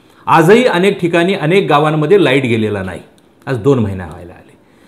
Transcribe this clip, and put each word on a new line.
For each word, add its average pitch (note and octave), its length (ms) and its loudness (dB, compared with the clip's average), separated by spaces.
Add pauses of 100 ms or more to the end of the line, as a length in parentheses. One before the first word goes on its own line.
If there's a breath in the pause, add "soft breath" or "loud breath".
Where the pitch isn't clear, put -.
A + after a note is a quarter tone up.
(260 soft breath)
आजही E3 380 4
अनेक F#3+ 360 0
ठिकाणी, E3+ 340 0
अनेक E3 340 0
गावांमध्ये D3+ 560 2
लाईट C3+ 180 2
गेलेला G#2+ 400 -2
नाही. F2+ 180 -10 (460)
आज C3 120 -4
दोन C3 200 0
महिना F#2+ 280 -6
व्हायला F2 260 -18
आले. - 200 -20 (360 soft breath)